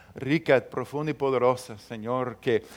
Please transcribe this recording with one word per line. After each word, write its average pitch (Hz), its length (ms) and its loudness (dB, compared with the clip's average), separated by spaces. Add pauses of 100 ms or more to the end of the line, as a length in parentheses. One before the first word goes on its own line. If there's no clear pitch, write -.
(160)
rica, 143 440 2
profunda 143 520 -6
y - 20 -6
poderosa, 127 640 0
Señor, 117 640 -6
que, 113 260 0 (100)